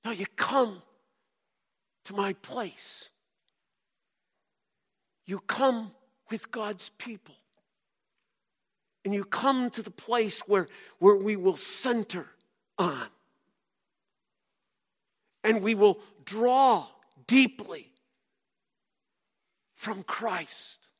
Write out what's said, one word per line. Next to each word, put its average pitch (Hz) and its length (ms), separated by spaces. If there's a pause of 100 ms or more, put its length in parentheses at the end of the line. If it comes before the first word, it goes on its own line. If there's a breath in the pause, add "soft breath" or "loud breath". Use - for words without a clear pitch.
"No, 226 100
you 196 120 (100)
come 226 480 (1200)
to 190 80
my 202 180
place. - 760 (2250)
You 190 140
come 233 520 (380)
with - 200
God's 214 380
people. - 460 (1700)
And 196 120
you 202 100
come 254 460
to 226 120
the - 80
place 220 500
where, 190 280 (300 loud breath)
where 202 180
we 208 180
will 180 220
center 220 720 (500)
on. 143 320 (2250)
And 214 200
we 220 120
will 202 260 (260 loud breath)
draw 240 600 (400)
deeply - 680 (1800)
from 196 280
Christ." - 960